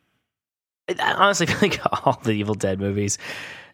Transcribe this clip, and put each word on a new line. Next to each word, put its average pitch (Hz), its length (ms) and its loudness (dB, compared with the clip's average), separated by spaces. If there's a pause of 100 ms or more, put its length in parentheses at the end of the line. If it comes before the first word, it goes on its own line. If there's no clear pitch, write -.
(880)
it, - 120 -4
I - 140 0
honestly 185 320 4
<laughs> - 20 0
feel 180 100 0 (120)
like - 100 -4 (260)
all 135 180 2
the 113 80 2
Evil 104 240 0
Dead 95 240 -2
movies 101 380 0 (560)